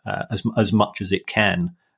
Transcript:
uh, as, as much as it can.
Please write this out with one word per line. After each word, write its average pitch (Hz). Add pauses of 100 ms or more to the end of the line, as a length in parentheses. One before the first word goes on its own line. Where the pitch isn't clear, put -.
uh, -
as, 107 (140)
as 104
much 104
as 95
it 95
can. 90 (240)